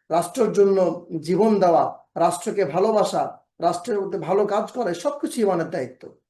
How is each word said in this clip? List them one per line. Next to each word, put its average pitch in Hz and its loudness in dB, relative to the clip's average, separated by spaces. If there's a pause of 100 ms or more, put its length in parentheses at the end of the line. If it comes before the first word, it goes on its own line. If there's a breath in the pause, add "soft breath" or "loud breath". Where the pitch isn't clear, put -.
(100)
রাষ্ট্রের 175 0
জন্য 190 2 (140)
জীবন 190 2
দেওয়া, 170 4 (180)
রাষ্ট্রকে 185 0
ভালোবাসা, 185 0 (220)
রাষ্ট্রের 185 -2
মধ্যে 180 -4
ভালো 190 0
কাজ 202 -2
করা, 220 -4
সবকিছু 285 -4
ইমানের 180 0
দায়িত্ব। - -10 (160)